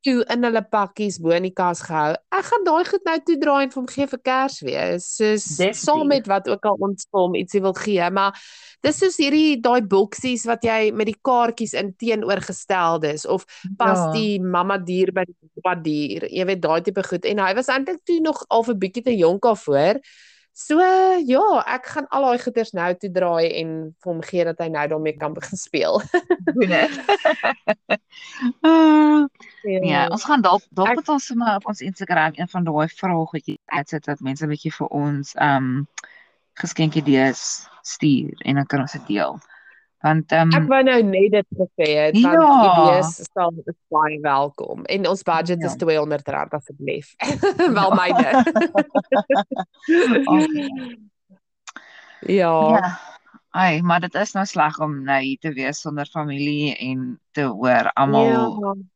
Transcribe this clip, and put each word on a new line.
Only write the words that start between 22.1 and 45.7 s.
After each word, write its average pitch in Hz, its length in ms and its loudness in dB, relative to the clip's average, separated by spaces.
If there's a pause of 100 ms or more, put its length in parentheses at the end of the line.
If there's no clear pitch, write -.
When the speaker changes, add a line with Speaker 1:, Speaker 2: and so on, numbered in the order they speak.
Speaker 1:
al 277 120 0
daai 247 140 2
goeders 233 360 -4
nou 175 200 -2
toedraai 175 680 -2
en 160 420 -8
vir 180 120 -6
hom 160 80 -6
gee 175 240 -2
dat 165 140 -4
hy 165 100 -4
nou 147 180 -4
daarmee 156 300 -4
kan 156 160 -6
begin - 240 -12
speel. - 420 0
<laughs> - 560 -2
Speaker 2:
Doen 220 140 2
dit. 277 300 0
<laughs> - 1000 -2 (600)
Ah, 302 640 6 (380)
Speaker 1:
Ja. 190 180 -2
Speaker 2:
ja, 147 260 2
ons 220 160 -2
gaan 285 180 2
dalk, 196 200 4 (100)
dalk 196 180 2
Speaker 1:
Ek 247 60 2
Speaker 2:
moet 311 140 -4
ons 285 160 0
sommer 233 300 0
op 202 120 -6
ons 208 140 -8
Instagram 170 540 -2
een 175 120 -6
van 180 160 -4
daai 156 240 0
vraaggoedjies 160 800 -4
uitsit 151 400 -6
wat 147 160 -6
mense 139 240 -6
'n 147 40 -4
bietjie 151 240 -6
vir - 140 -6
ons, 147 480 -4
ehm, 135 480 0 (720)
geskenkie 160 440 -2
idees 135 640 0 (160)
stuur 147 500 0 (120)
en 135 100 0
dan 139 100 0
kan 143 160 -2
ons 139 100 -6
dit - 160 -14
deel. 87 320 -2 (640)
Want, 156 280 2
ehm, 165 220 4
Speaker 1:
Ek 165 160 2
wou 269 140 4
nou 254 200 4
net 196 280 4
dit 202 140 2 (120)
gesê 180 300 -2 (100)
het, 156 240 2
want 330 120 6
Speaker 2:
Ja. 277 400 8
Speaker 1:
idees 170 420 4 (180)
sal, 175 180 0 (140)
is 165 100 -8 (140)
baie 151 320 0
welkom. 143 640 -2
En 190 220 -2
ons 185 160 -2
budget 170 380 0
Speaker 2:
Ja. 160 60 -4
Speaker 1:
is 110 80 -6